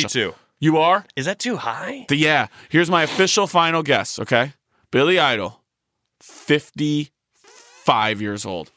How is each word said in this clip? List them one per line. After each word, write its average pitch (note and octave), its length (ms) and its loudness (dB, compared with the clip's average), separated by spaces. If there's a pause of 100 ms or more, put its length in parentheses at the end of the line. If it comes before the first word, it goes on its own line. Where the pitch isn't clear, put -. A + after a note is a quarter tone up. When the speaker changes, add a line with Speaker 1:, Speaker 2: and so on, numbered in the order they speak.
Speaker 1:
sixty-two. G2+ 240 -2 (260)
Speaker 2:
You D#3 200 4
are? F3+ 260 2 (100)
Speaker 1:
Is C3+ 100 -6
that G3 120 -4
too A#3+ 200 -4
high? F3+ 520 -8
Speaker 2:
The, C#3+ 60 0
yeah. D3 320 2 (220)
Here's D#3+ 200 2
my E3+ 140 2
official F#3 440 0
final E3 360 2
guess. B2+ 340 0
Okay, B2 360 0 (380)
Billy D#3+ 280 4
Idol, A2+ 420 -2 (600)
fifty-five - 2000 -4
years G#2 240 -6
old. F2 320 -10